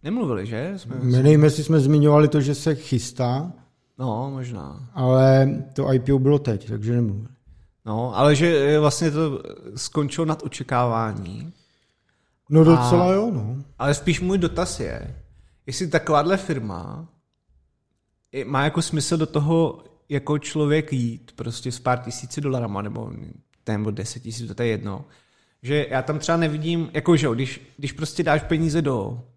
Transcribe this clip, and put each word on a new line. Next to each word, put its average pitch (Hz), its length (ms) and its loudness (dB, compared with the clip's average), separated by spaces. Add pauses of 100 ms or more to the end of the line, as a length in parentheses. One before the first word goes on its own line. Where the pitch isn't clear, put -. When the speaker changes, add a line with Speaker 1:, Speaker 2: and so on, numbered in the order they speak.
Speaker 1:
Nemluvili, 143 420 -4
že? 120 320 -6
Jsme - 260 -12
Speaker 2:
My 127 80 2 (120)
nevím, 151 200 8
jestli 151 200 4
jsme 156 160 4
zmiňovali 147 480 6
to, 151 140 2
že 139 140 0
se 156 200 -2
chystá, 135 760 -4 (480)
Speaker 1:
No, 123 340 -4
možná. 120 600 -12
Speaker 2:
ale 135 560 6 (240)
to 139 200 -2
I 131 60 4
P 131 140 0
O 135 60 4
bylo 139 200 4
teď, 113 300 -4
takže 110 260 -4
nemluvili. 110 320 -2 (580)
Speaker 1:
No, 113 320 -4
ale 143 180 6
že, 165 220 2 (180)
eh, 151 40 6
vlastně 151 320 2
to 147 300 -2 (340)
skončilo 147 500 -4
nad 156 180 -4
očekávání. 113 1080 -4 (960)
Speaker 2:
No, 156 120 6
Speaker 1:
A - 20 10
Speaker 2:
docela 156 500 6
jo, 214 200 0
no. 120 240 -4 (220)
Speaker 1:
Ale 139 140 2
spíš 147 280 -2
můj 185 160 0
dotaz 175 420 -2
je, 71 360 -8 (520)
jestli 165 200 -6
takováhle 160 500 2
firma 113 680 -8 (1200)
je, 131 140 -8
má 135 180 -2
jako 156 180 0
smysl 165 360 -2
do 156 80 2
toho 156 580 0 (260)
jako 143 300 -2
člověk 151 540 0
jít 120 420 -4
prostě 120 360 -8
s - 80 -10
pár 123 200 0
tisíci 123 420 -10
dolarama, 117 400 -4
nebo, 107 300 -10 (560)
nebo 107 240 -2
deset 113 320 -8
tisíc, 113 320 -12
to 120 80 -4
je 117 60 0
jedno, 101 360 -6 (580)
že 143 260 -2
já 131 120 -2
tam 151 180 -4
třeba 170 180 0
nevidím, 160 560 -2
jako, 151 240 2
že 143 80 2
jo, 123 80 0
když, 127 280 -6 (160)
když 139 140 -8
prostě 156 320 -6
dáš 151 200 2
peníze 160 380 0
do 120 380 -2 (180)